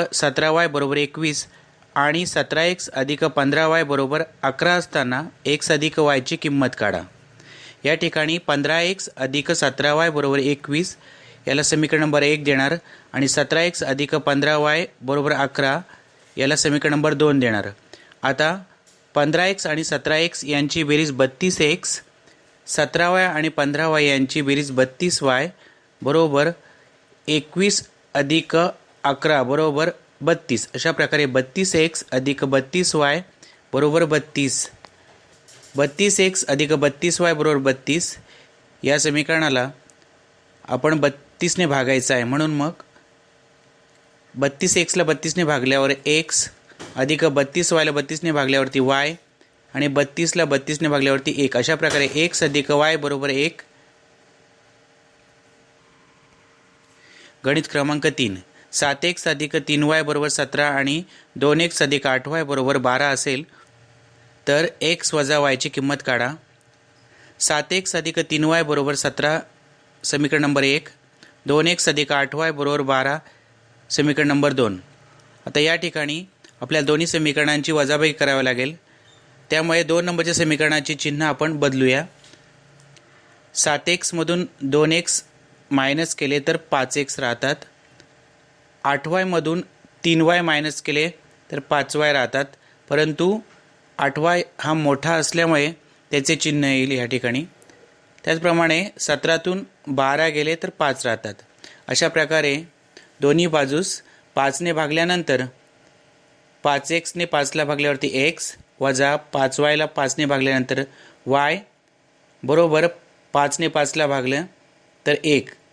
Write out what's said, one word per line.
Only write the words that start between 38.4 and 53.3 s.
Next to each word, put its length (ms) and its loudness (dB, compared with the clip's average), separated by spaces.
या 160 2
समीकरणाला 680 0
आपण 340 0
बत्तीसने 640 -2
भागायचं 480 2
आहे, 100 2
म्हणून 280 0
मग 300 -2
बत्तीस 420 -2
एक्सला 260 0
बत्तीसने 400 -2
भागल्यावर 480 2
एक्स, 440 0
अधिक 320 0
बत्तीस 460 0
वायला 180 2
बत्तीसने 400 -4
भागल्यावरती 480 0
वाय 340 0
आणि 160 0
बत्तीसला 560 0
बत्तीसने 420 -2
भागल्यावरती 500 0
एक. 200 0
अशा 180 0
प्रकारे 400 0
एक्स 280 0
अधिक 280 0
वाय 260 4
बरोबर 320 -4
एक. 320 -2